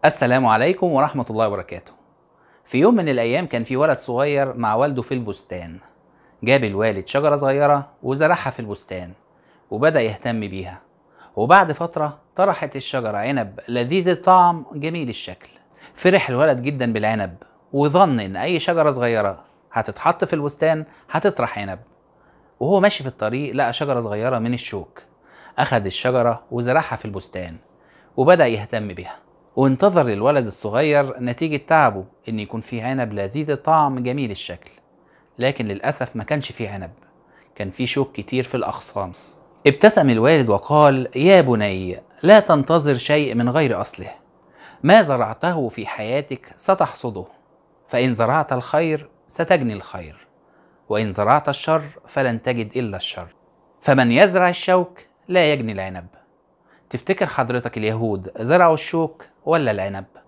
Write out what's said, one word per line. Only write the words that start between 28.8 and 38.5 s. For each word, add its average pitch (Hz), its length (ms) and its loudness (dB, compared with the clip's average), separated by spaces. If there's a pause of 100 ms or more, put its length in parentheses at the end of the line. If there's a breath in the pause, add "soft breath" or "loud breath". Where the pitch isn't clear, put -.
بها، - 280 -12 (400)
وانتظر 147 520 4
الولد 117 380 0
الصغير 135 720 0
نتيجة 139 480 -4
تعبه 120 380 2 (240)
إن 110 100 -4
يكون 110 220 -8
فيه 113 220 -10
عنب 123 300 -4
لذيذ 113 380 -6
الطعم 143 480 0
جميل 123 320 -4
الشكل، - 400 -14 (680 soft breath)
لكن 127 280 -2
للأسف 123 480 -6
ما 143 80 -6
كانش 151 280 -4
فيه 110 180 -8
عنب، 95 220 -12 (640 soft breath)
كان 98 160 -8
فيه 127 140 -4
شوك 135 260 -2
كتير 127 320 -6
في 123 120 -8